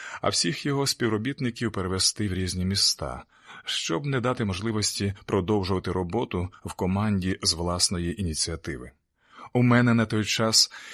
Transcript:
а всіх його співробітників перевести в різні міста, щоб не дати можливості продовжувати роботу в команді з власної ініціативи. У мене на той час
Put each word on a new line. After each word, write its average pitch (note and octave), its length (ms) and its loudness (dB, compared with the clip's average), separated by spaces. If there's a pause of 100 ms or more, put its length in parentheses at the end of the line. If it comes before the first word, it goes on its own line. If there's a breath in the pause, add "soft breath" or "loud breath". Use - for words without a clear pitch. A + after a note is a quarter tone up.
(220 loud breath)
а - 80 2
всіх - 360 -2
його C#3 220 0
співробітників A#2 840 -2
перевести F#2+ 580 0
в F#2 40 -2
різні F#2 320 -2
міста, D2+ 580 0 (420 loud breath)
щоб D#3+ 400 -2
не C3+ 160 0
дати B2 240 0
можливості G2+ 680 -2 (120)
продовжувати F#2+ 680 2
роботу F2+ 580 -2 (160 loud breath)
в - 80 -8
команді F#2+ 680 0
з F2 120 2
власної F2 680 -2
ініціативи. D#2 680 -6 (640 loud breath)
У B2 100 4
мене A#2+ 300 6
на A2+ 120 4
той G#2+ 200 0
час - 460 2 (220 loud breath)